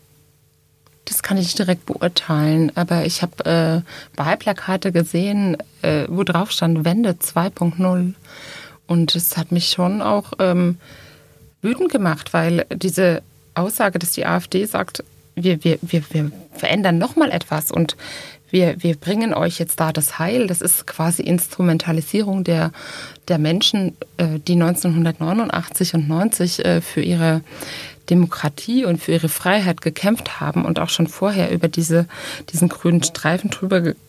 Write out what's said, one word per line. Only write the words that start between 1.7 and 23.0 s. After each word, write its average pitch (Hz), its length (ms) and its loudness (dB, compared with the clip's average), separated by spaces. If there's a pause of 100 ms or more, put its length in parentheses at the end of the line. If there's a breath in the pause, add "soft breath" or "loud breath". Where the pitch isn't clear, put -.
beurteilen, 156 880 2
aber 175 300 0
ich - 160 -4
hab, - 260 -6
äh, 165 340 2 (340 loud breath)
Wahlplakate 185 760 -2
gesehen, 180 680 0 (240)
äh, 151 280 2
wo 185 140 -2
drauf 180 280 0
stand, 165 340 2
"Wende 190 320 2
zwei 180 320 -2
Punkt 170 300 -2
null". 180 340 0 (720 loud breath)
Und 170 280 2
es 170 200 -2
hat 165 160 -2
mich 175 180 0
schon 185 320 0
auch, 208 380 0
ähm, 175 380 2 (840 loud breath)
wütend 254 300 0
gemacht, 180 420 0
weil 165 400 2
diese 180 500 2 (320)
Aussage, 185 420 0
dass 170 140 -2
die - 140 -4
A 170 120 2
F 175 100 -4
D 190 180 0
sagt, - 380 -6 (300)
"Wir, 170 300 0
wir, 160 180 2
wir, 170 300 -2
wir 151 200 -2 (220)
verändern 180 460 2
noch 233 160 -2
mal 311 160 4
etwas 160 400 -4
und - 260 -2 (520 loud breath)
wir, 175 320 2
wir 165 140 2
bringen 208 380 -2
euch 170 260 -2
jetzt 170 200 -4
da 160 120 2
das - 280 -4
Heil", 214 280 0
das 175 140 -2
ist - 260 -2
quasi 165 340 -2
Instrumentalisierung 180 1200 0
der, 165 260 0 (560 loud breath)